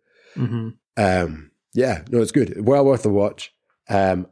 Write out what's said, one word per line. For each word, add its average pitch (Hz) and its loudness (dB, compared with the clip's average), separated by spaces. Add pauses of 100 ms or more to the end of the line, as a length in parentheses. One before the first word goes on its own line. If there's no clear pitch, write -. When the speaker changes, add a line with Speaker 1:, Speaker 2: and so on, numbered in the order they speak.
(340)
Speaker 1:
Mm-hmm. 113 -6 (260)
Speaker 2:
Um, 87 0 (240)
yeah, 117 0
no, 117 2
it's 107 -2
good. 110 0
Well 139 4
worth 135 2
the 107 2
watch. 101 -2 (380)
Um, 95 0